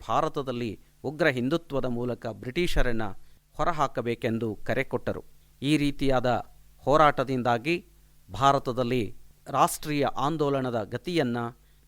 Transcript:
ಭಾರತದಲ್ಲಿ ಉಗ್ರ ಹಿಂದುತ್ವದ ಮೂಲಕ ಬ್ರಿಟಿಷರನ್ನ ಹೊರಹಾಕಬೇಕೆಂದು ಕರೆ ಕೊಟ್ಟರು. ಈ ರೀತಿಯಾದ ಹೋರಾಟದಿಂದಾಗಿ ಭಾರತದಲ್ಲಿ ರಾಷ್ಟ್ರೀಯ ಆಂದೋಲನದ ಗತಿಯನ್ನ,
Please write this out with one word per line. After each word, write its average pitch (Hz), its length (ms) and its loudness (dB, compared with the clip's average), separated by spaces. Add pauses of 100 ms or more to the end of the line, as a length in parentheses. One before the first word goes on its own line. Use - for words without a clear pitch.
ಭಾರತದಲ್ಲಿ 127 680 -2 (240)
ಉಗ್ರ 156 240 0
ಹಿಂದುತ್ವದ 135 580 0
ಮೂಲಕ 120 420 -4
ಬ್ರಿಟಿಷರನ್ನ 123 760 0 (500)
ಹೊರಹಾಕಬೇಕೆಂದು 120 1080 -2
ಕರೆ 120 200 0
ಕೊಟ್ಟರು. - 580 -6 (200)
ಈ 147 160 4
ರೀತಿಯಾದ 131 680 0 (340)
ಹೋರಾಟದಿಂದಾಗಿ 131 1080 2 (460)
ಭಾರತದಲ್ಲಿ 127 880 2 (300)
ರಾಷ್ಟ್ರೀಯ 147 580 0
ಆಂದೋಲನದ 139 800 0
ಗತಿಯನ್ನ, 123 540 -2 (500)